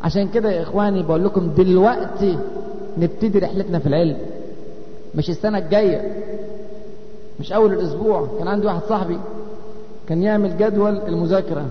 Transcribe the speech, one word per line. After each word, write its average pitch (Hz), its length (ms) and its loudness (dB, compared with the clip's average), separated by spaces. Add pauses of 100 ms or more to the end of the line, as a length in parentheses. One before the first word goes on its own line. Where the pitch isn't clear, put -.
عشان 190 240 2
كده 214 240 0
يا 170 100 0
إخواني 196 420 0
بقول 160 220 2
لكم 185 320 0
دلوقتي 185 800 4 (580)
نبتدي 190 420 2
رحلتنا 180 400 2
في 139 80 0
العلم، 151 300 4 (1000)
مش 151 140 0
السنة 208 280 -2
الجاية، 190 680 2 (1160)
مش - 140 -6
أول 214 200 6
الأسبوع. 180 540 0 (120)
كان 170 80 -2
عندي 202 200 0
واحد 175 220 0
صاحبي 185 280 0 (920)
كان 160 140 2
يعمل 202 340 2
جدول 208 400 2 (100)
المذاكرة 170 640 0